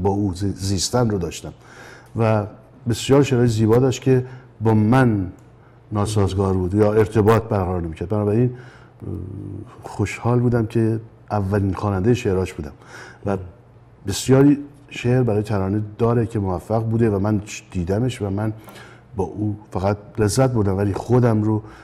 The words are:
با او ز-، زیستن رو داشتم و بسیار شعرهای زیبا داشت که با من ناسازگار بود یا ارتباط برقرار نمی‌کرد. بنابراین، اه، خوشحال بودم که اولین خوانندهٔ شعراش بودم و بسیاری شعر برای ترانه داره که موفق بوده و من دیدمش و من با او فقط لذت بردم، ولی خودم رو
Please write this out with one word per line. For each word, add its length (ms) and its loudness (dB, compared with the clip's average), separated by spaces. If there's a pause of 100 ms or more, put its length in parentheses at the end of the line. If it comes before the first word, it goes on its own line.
با 80 0
او 240 0
ز-، 120 -6
زیستن 640 -2
رو 80 -2
داشتم 360 -8 (680)
و 260 2 (440)
بسیار 340 2
شعرهای 240 2
زیبا 300 4
داشت 240 2
که 240 2 (360)
با 120 4
من 540 4 (640)
ناسازگار 640 2
بود 200 0
یا 200 4
ارتباط 500 4
برقرار 380 -2
نمی‌کرد. 280 -8
بنابراین، 400 0
اه، 600 -16 (760)
خوشحال 560 -2
بودم 260 0
که 340 0 (320)
اولین 420 0
خوانندهٔ 400 0
شعراش 400 -2
بودم 180 -10 (540)
و 120 -2 (680)
بسیاری 500 4 (320)
شعر 340 0
برای 200 0
ترانه 380 -2 (160)
داره 280 2
که 140 -4
موفق 440 -2
بوده 260 2
و 100 0
من 220 0 (300)
دیدمش 500 -2
و 80 -2
من 240 -4 (600)
با 80 -2
او 320 -4 (160)
فقط 260 0 (200)
لذت 320 2
بردم، 280 0
ولی 160 0
خودم 500 2
رو 180 0 (220)